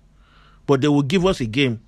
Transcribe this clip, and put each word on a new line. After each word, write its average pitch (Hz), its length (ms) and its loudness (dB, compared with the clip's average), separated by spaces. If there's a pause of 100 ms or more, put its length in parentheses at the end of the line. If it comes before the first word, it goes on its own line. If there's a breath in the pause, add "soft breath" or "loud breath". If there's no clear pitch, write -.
(640 soft breath)
but 139 140 2
they 147 80 0
will 143 140 2
give 175 240 0
us 190 140 -2
a 120 60 -6
game 120 420 -2